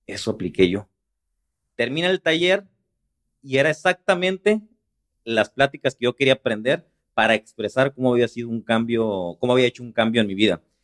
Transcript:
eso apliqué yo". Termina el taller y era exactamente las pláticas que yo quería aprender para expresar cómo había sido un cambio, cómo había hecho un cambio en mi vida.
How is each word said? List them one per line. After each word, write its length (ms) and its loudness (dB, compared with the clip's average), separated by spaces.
eso 260 -8
apliqué 380 0
yo". 180 -6
Termina 360 -2
el 100 0
taller 460 0
y 140 -4
era 140 4
exactamente 880 -2
las 260 0
pláticas 440 -2
que 100 -6
yo 120 0
quería 180 2
aprender 520 -4
para 200 2
expresar 600 -4
cómo 180 0
había 160 2
sido 200 -10
un 140 -6
cambio, 800 -2
cómo 120 0
había 140 4
hecho 160 -6
un 100 -16
cambio 280 0
en 60 2
mi 80 -6
vida. 280 0